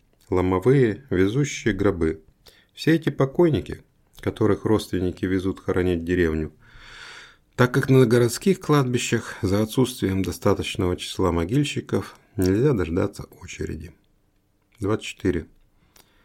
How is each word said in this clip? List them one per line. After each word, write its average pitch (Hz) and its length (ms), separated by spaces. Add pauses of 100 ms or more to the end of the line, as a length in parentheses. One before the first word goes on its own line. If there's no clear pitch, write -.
(300)
ломовые, 95 800
везущие 107 640
гробы. 87 480 (520)
Все 156 220
эти 160 140
покойники, 139 720 (360)
которых 101 460
родственники 95 600
везут 92 340
хоронить 90 420
в 82 40
деревню, 82 460 (1040)
так 123 180
как 139 160
на 131 160
городских 120 540
кладбищах 123 840
за 101 180
отсутствием 98 600
достаточного 90 760
числа - 340
могильщиков 110 840 (180)
нельзя 101 380
дождаться 92 560 (120)
очереди. 80 520 (840)
Двадцать 104 260
четыре. - 420 (760)